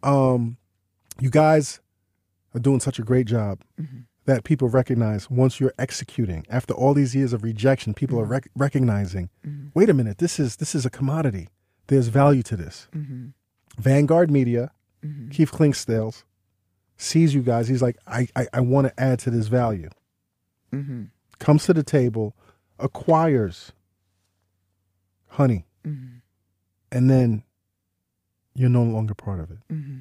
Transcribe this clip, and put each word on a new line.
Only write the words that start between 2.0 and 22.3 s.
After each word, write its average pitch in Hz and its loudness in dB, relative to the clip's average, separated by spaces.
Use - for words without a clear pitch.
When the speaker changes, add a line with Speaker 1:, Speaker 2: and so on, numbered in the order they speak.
Speaker 1:
are 120 -4
doing 135 2
such - -4
a 117 -6
great 127 2
job 104 -2
Speaker 2:
Mm-hmm. 131 -12
Speaker 1:
that 135 2
people 131 0
recognize 117 0
once 127 2
you're 131 0
executing. 95 -6
After 123 -4
all 139 2
these 135 0
years 135 0
of 110 -4
rejection, 113 0
people 127 -4
are 113 -2
Speaker 2:
Mm-hmm. 107 -4
Speaker 1:
rec-, 135 -6
recognizing, 104 0
Speaker 2:
Mm-hmm. 147 -14
Speaker 1:
"Wait 196 6
a 160 4
minute, 110 -2
this 170 -4
is, 127 -2
this - -8
is 135 -2
a 127 -2
commodity. 135 -4
There's 131 2
value 139 4
to 110 -6
this." - -12
Speaker 2:
Mm-hmm. 135 -12
Speaker 1:
Vanguard 147 4
Media, 123 0
Speaker 2:
Mm-hmm. 143 -12
Speaker 1:
Keith 147 0
Klinkstels, 113 -2
sees 160 2
you 135 2
guys. 117 0
He's 127 0
like, 120 0
"I, 120 -2
I, 127 -2
I 127 0
wanna 131 2
add 131 0
to 127 -4
this 113 -2
value." 107 -2
Speaker 2:
Mm-hmm. 135 -8
Speaker 1:
Comes 151 2
to 185 2
the 151 0
table, 113 -2